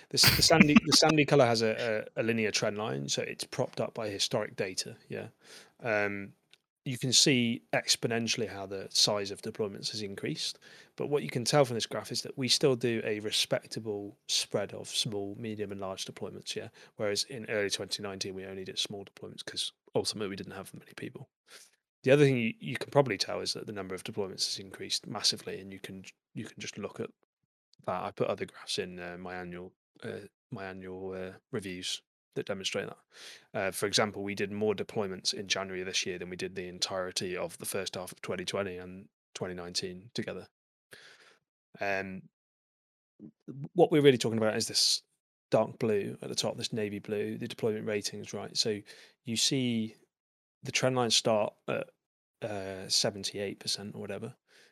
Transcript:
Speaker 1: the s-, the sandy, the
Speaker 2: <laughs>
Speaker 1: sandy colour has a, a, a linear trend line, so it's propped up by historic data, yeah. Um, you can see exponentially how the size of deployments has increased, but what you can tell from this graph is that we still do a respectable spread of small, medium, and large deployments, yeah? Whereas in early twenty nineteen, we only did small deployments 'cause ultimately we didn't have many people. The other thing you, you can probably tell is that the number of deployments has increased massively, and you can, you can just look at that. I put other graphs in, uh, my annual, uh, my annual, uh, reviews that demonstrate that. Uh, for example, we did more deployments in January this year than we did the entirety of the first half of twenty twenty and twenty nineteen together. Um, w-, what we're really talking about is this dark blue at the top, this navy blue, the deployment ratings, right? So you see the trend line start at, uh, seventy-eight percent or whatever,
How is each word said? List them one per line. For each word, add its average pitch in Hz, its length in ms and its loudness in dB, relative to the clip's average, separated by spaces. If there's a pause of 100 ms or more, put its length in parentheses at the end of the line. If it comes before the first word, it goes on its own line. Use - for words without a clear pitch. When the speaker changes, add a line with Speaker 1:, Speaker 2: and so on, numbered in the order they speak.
Speaker 1:
the - 60 -10
s-, - 220 8
the - 60 6
sandy, 151 320 8 (120)
the 147 60 4
Speaker 2:
<laughs> - 40 8
Speaker 1:
sandy 156 300 8
colour 143 180 8
has 117 160 6
a, 113 460 0 (100)
a, 131 60 0
a - 0 -
linear 113 280 2
trend 104 280 0
line, 131 280 -2
so - 140 0
it's - 240 -6
propped - 380 -4
up 110 100 -4
by 110 160 -4
historic 107 480 -2
data, 104 400 -4 (140)
yeah. 107 160 -6 (560)
Um, 101 480 0 (560)
you 131 100 -4
can 127 160 0
see 120 500 6 (120)
exponentially 117 760 0
how 98 160 -8
the 95 240 -8
size 104 420 2
of 98 120 -10
deployments 107 480 -4
has 110 100 -6
increased, 107 580 -4 (380)
but 127 140 -2
what 143 120 2
you 151 60 -6
can 123 160 -2
tell 143 220 6
from 123 80 -4
this 110 100 0
graph 107 260 -6
is 120 120 -4
that - 160 -10
we 127 100 0
still 135 260 6
do 117 300 0
a 107 160 -2
respectable 104 960 -2 (100)
spread - 460 0
of 98 160 -12
small, 101 500 -2
medium, 107 320 -6
and 98 120 -8
large 95 240 -6
deployments, 98 500 -8
yeah? 107 120 -8 (280)
Whereas 101 280 0
in 113 260 -10
early 104 180 2
twenty 98 340 -4
nineteen, 98 320 -6
we 95 120 -8
only 95 180 -8
did 95 140 -8
small 101 260 -4
deployments - 400 -14
'cause - 280 -6 (220)
ultimately 104 360 0
we 98 60 -6
didn't 95 180 -10
have 98 180 -12
many - 240 -18
people. - 320 -12 (760)
The 127 60 6
other 147 140 10
thing 135 140 6
you, 113 200 0
you 139 200 -8
can - 120 -6
probably 127 280 4
tell 95 220 -4
is 95 120 -2
that - 140 -6
the 113 60 -10
number 95 220 -6
of 90 80 -8
deployments 98 440 -4
has - 120 -4
increased 101 480 -6
massively, 104 540 -2
and 95 140 -12
you 95 40 -12
can, 95 260 -12 (280)
you 107 140 -8
can - 120 -16
just 107 200 -8
look 98 220 -8
at - 100 -6 (760)
that. 90 180 0
I 101 80 -2
put - 160 0
other 98 180 -2
graphs - 320 -6
in, 90 220 -6
uh, 87 180 -8
my 90 160 -8
annual, 90 380 -10 (320)
uh, 104 220 -8 (260)
my 101 120 -8
annual, 95 480 -8
uh, 92 200 -6 (180)
reviews 92 500 -6 (340)
that - 120 -4
demonstrate 101 400 -2
that. - 720 -12
Uh, 95 140 2
for - 140 -2
example, 101 360 2
we 101 140 -4
did 101 160 -2
more 104 200 2
deployments 95 600 -2
in 101 140 -6
January 95 340 -2
this 92 240 -2
year 92 100 -4
than 90 140 -8
we 92 60 -8
did 92 180 -4
the 92 140 -6
entirety 90 680 -4
of 87 220 -6
the - 80 -8
first 95 300 -4
half 90 160 -8
of - 100 -16
twenty 95 220 -4
twenty 98 340 -4
and 92 280 -12 (280)
twenty 92 200 -4
nineteen 90 600 -8
together. 92 320 -6 (1300)
Um, 95 420 -4 (1200)
w-, 139 280 -10
what 165 180 8
we're 156 80 8
really 139 160 10
talking 113 220 0
about 107 180 2
is 110 120 0
this - 340 2 (480)
dark 113 280 4
blue 113 440 0
at 135 60 -8
the 123 60 -4
top, 120 220 -2
this 120 160 -4
navy 104 280 -2
blue, 107 360 -2
the 117 120 -6
deployment 110 380 -2
ratings, 104 460 -4
right? 101 240 -8
So 104 240 2 (440)
you 117 120 -2
see 117 600 2 (640)
the 127 100 -8
trend 127 240 4
line 120 140 4
start 110 420 4 (160)
at, - 220 -2 (580)
uh, 98 400 -6
seventy-eight 101 720 0
percent 107 340 -4
or 110 60 -10
whatever, 104 340 -8 (380)